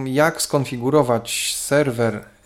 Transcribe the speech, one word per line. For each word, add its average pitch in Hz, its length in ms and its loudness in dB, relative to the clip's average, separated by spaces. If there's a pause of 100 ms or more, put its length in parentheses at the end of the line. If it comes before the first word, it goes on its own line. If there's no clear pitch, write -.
jak 147 360 2
skonfigurować 127 1120 0
serwer, 120 720 0 (200)